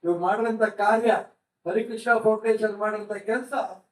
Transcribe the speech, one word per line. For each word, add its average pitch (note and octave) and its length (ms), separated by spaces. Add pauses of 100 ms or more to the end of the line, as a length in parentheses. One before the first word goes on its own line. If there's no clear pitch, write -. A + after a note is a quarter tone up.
ಇವ್ರು E3+ 160
ಮಾಡಿದಂತ A3 420
ಕಾರ್ಯ, A3 500 (540)
ಹರಿಕೃಷ್ಣ A3+ 520
ಫೌಂಡೇಶನ್ G#3+ 600
ಮಾಡಿದಂತ G#3 340
ಕೆಲಸ A3 420 (380)